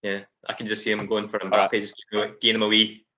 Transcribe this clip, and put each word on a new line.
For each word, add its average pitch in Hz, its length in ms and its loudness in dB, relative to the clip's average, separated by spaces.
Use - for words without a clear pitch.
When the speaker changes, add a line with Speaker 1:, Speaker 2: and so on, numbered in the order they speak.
Speaker 1:
Yeah, 101 180 -4
I - 60 -6
can 113 140 -10
just 107 160 -4
see 110 80 0
him 104 140 -2
going 107 220 -2
for 107 120 -6
Mbappe, 95 120 -4
Speaker 2:
All 104 80 4
right. 98 140 4
Speaker 1:
just 104 220 -2
giving 104 180 0
him - 60 -16
a, - 40 -20
giving 113 160 2
him 110 80 2
a 107 40 2
wee. 110 380 2